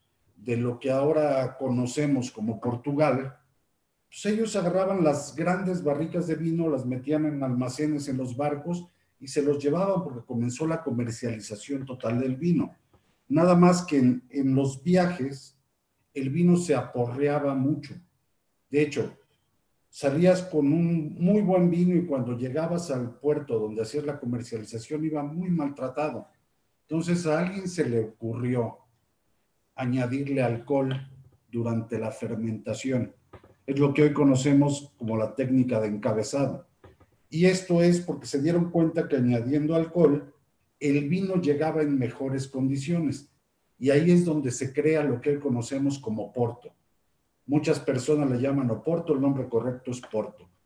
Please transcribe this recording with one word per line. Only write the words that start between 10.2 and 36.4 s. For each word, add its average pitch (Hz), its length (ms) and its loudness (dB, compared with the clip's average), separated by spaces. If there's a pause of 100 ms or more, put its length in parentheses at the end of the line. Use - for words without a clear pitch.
comenzó 123 400 -4
la 160 160 -2
comercialización 117 1040 -6
total 120 340 -4
del 131 180 -2
vino. 165 380 0 (520)
Nada 175 280 6
más 175 300 6
que 143 140 2
en, 127 300 4
en 135 260 0
los 135 280 0
viajes, 175 720 0 (560)
el 135 180 -4
vino 175 260 4
se 156 160 0
aporreaba 135 800 0
mucho. 135 400 -2 (760)
De 143 120 2
hecho, 135 340 -2 (720)
salías 170 540 2
con 147 320 2
un 165 460 0
muy 202 220 4
buen 175 280 4
vino 175 260 4
y 156 100 2
cuando 123 320 -2
llegabas 151 540 -4
al 123 280 -6
puerto 143 400 -2
donde 107 240 -4
hacías 143 220 -6
la 143 140 -6
comercialización 120 840 -8
iba 151 160 -4
muy 165 280 -6
maltratado. 139 760 -4 (600)
Entonces 170 400 -2
a 156 120 2
alguien 185 280 -4
se 135 200 -2
le 117 120 0
ocurrió 117 800 -4 (960)
añadirle 131 680 -2
alcohol 131 680 -2 (400)
durante 117 500 -4
la 110 120 -4
fermentación. 110 1040 -4 (520)
Es 139 140 -2
lo 143 140 4
que 151 100 4
hoy 147 100 4
conocemos 139 840 4
como 110 180 -4
la 107 200 -2
técnica 123 440 2
de 107 80 0
encabezado. 110 800 -2 (600)